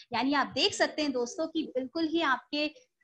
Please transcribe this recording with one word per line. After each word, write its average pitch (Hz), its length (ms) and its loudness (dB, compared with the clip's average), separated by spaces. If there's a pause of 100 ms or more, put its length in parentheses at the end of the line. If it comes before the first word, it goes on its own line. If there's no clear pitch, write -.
(120)
यानी 254 220 2
आप 240 200 2
देख 381 200 2
सकते 294 280 0
हैं 294 100 0
दोस्तों 247 360 -2
कि 320 140 -2 (120)
बिल्कुल 262 340 -2
ही 330 200 2
आपके 294 400 -2 (360)